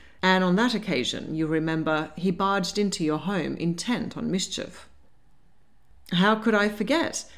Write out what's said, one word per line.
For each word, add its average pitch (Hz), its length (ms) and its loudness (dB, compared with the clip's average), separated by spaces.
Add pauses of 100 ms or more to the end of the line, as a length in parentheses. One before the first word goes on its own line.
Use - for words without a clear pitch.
(220)
and 185 220 4
on 180 120 4
that 226 200 4
occasion, 151 580 -2
you 160 140 0
remember, 156 680 0
he 175 140 0
barged 196 480 0
into 196 260 0
your 151 140 2
home 156 400 -2
intent 170 580 -2
on 156 160 -4
mischief." - 560 -6 (1200)
"How 196 240 4
could 214 180 0
I 208 160 4
forget? 240 560 -2 (120)